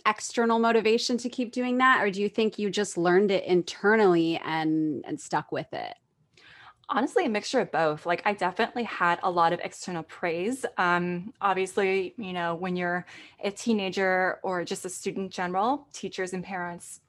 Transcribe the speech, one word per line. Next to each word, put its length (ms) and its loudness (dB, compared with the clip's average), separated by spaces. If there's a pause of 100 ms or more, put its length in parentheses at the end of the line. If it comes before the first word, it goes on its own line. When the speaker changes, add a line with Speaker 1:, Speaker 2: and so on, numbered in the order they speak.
Speaker 1:
external 540 0
motivation 600 2
to 100 -6
keep 240 -6
doing 260 -2
that? 240 6
Or 80 2
do 100 -4
you 80 0
think 300 0
you 120 0
just 260 -2
learned 340 4
it 140 2
internally 920 4
and, 680 -2
and 140 -8
stuck 300 -4
with 220 -6
it? 220 -8 (920)
Speaker 2:
Honestly, 380 0
a 40 0
mixture 300 -2
of 120 -2
both. 340 0
Like, 200 0
I 80 2
definitely 500 -2
had 400 2
a 80 2
lot 220 4
of 100 -2
external 400 -8
praise. 600 -4 (120)
Um, 640 0
obviously, 720 0
you 160 -8
know, 220 -2
when 220 -4
you're 320 -2 (320)
a 100 -4
teenager 960 0
or 200 -2
just 220 -6
a 40 -8
student 360 -6
in 60 -10
general, 640 -2
teachers 380 -6
and 120 -6
parents 640 -10